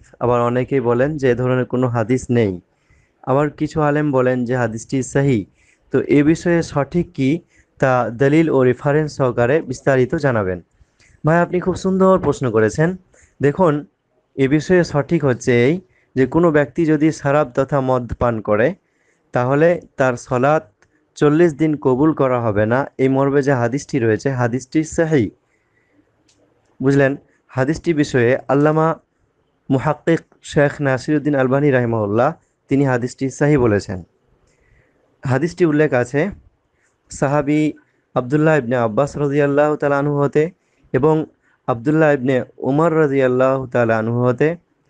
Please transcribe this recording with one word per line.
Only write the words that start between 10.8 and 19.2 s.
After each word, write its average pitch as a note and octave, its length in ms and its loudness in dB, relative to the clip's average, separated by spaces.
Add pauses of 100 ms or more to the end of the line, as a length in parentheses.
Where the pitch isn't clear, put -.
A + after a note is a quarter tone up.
ভাই, E3 120 2
আপনি F3 220 0
খুব F3 140 -4
সুন্দর F#3+ 440 2
প্রশ্ন C3+ 320 -2
করেছেন। A2+ 460 0 (460)
দেখুন, D3 440 0 (500)
এ C3+ 120 0
বিষয়ে D#3+ 360 2
সঠিক D3+ 400 -2
হচ্ছে A#2+ 400 2
এই E3+ 160 0 (360)
যে C3 100 2
কোনো E3 240 2
ব্যক্তি D3+ 360 0
যদি D#3 260 2
শরাব C#3+ 420 0
তথা C3+ 260 0
মদ B2+ 380 -2
পান A#2+ 220 0
করে, G#2+ 340 0 (580)